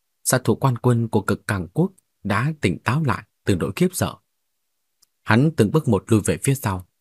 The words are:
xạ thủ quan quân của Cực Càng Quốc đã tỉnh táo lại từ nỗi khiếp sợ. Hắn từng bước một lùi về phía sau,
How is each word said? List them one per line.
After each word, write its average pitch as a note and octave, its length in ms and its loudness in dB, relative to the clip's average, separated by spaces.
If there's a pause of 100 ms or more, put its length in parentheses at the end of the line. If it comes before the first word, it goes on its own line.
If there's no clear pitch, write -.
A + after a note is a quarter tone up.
(240)
xạ C3 200 0
thủ A2 120 2
quan B2+ 220 0
quân A#2 300 2
của G#2+ 140 0
Cực - 260 -4
Càng F#2 260 -4
Quốc F3+ 200 -2 (300)
đã A2 380 -2
tỉnh F#2 180 0
táo C#3 240 -2
lại B2 200 -2 (200)
từ G2+ 120 0
nỗi D#2+ 200 -4
khiếp F3+ 180 2
sợ. - 220 -4 (1080)
Hắn C#3+ 340 4
từng G#2 140 4
bước D#3 160 0
một G2+ 200 2
lùi G#2+ 180 4
về F2+ 180 0
phía C#3 120 2
sau, F#2+ 320 -6 (140)